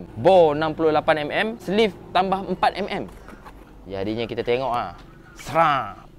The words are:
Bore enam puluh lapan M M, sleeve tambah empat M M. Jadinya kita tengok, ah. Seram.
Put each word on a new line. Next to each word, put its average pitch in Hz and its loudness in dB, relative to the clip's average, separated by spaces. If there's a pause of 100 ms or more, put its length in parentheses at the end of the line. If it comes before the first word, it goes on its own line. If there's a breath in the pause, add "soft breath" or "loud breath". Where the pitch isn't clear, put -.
(180)
Bore 156 6
enam 160 -2
puluh 160 2
lapan 151 2
M 127 -8
M, 175 -2 (140)
sleeve 202 2 (160)
tambah 190 0
empat 185 -2
M 196 -6
M. 165 -6 (840)
Jadinya 101 -4
kita 110 -6
tengok, 120 0
ah. 104 -6 (400)
Seram. 135 0 (240)